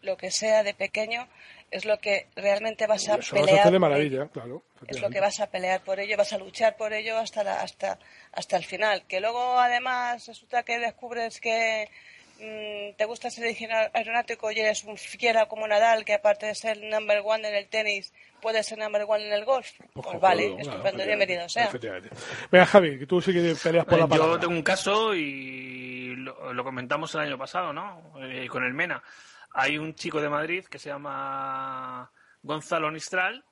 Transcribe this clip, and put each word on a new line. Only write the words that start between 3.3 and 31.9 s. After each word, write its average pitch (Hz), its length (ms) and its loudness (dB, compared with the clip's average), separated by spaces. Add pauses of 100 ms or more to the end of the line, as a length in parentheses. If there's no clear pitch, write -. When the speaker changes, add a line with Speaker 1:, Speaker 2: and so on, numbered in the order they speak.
Speaker 2:
lo 196 60 6
vas - 20 4
a - 20 4
Speaker 1:
pelear 190 160 8
Speaker 2:
hacer 202 100 10
de 185 80 6
Speaker 1:
por 165 100 6
Speaker 2:
maravilla, 143 320 2
Speaker 1:
ello. 147 100 -8
Speaker 2:
claro, 120 160 -12
Speaker 1:
Es 123 60 -12
lo - 320 -18
Speaker 2:
efectivamente. 202 300 -4
Speaker 1:
que 190 60 0
vas 202 180 0
a 202 100 -4
pelear 185 340 -2
por 190 160 -4
ello, 202 180 -4
vas 202 160 2
a 208 40 -4
luchar 214 400 0
por 214 160 -4
ello 220 240 -4
hasta 214 260 -4
la, - 180 -2
hasta, 190 360 -6 (340)
hasta - 260 -4
el 175 80 0
final. 196 420 -2
Que 185 120 -4
luego 247 400 0
además 247 680 0
resulta 240 360 -4
que 233 160 -2
descubres 233 600 -6
que, 220 480 0 (500)
mm, 214 580 -12
te 214 80 2
gusta 233 260 -8
ser 233 180 -6
ingeniero 220 440 -2
aeronáutico 226 580 -2
y 214 80 -2
eres 214 240 2
un 208 140 -14
fiera 220 500 2
como 220 200 -6
Nadal, 214 380 4
que 214 80 0
aparte 208 320 2
de 214 100 -4
ser 220 280 -4
number 214 420 0
one 220 240 0
en 208 60 -4
el 202 120 -2
tenis, 208 460 -2 (280)
puede 220 200 0
ser 214 160 -6
number 208 300 -2
one 214 180 2
en 208 80 -2
el 208 100 0
golf. 254 280 0 (220)
Speaker 2:
Pues 135 120 -12
Speaker 1:
Pues 175 160 -8
vale, 185 220 6
Speaker 2:
cojonudo, 185 140 -2
claro, - 40 -10
Speaker 1:
estupendo, 190 420 -4
Speaker 2:
efectivamente, - 40 -2
Speaker 1:
bienvenido 185 420 0
sea. 240 160 0
Speaker 2:
efectivamente. 110 440 -6 (420)
Venga, 180 160 12
Javi, 160 320 6
que 143 80 -10
tú 180 140 2
sí 190 120 0
que 170 300 4
peleas 165 220 4
por 170 120 6
la 165 80 6
Speaker 3:
Eh, - 20 0
yo 160 120 6
Speaker 2:
palabra. 165 200 4
Speaker 3:
tengo 175 140 0
un 165 100 0
caso 196 520 2
y 131 1000 -8
lo, 131 380 -12
lo 123 100 -4
comentamos 135 520 -6
el 151 60 -2
año 143 180 -4
pasado, 160 340 -6
¿no? 165 480 -12
Eh, 127 260 -10
con 131 160 -4
el 127 120 -2
MENA. 156 260 -4 (560)
Hay 143 200 0
un 156 180 -8
chico 160 240 -4
de 147 80 -2
Madrid 160 380 -4
que - 120 -18
se 147 120 -14
llama 135 1200 -8 (320)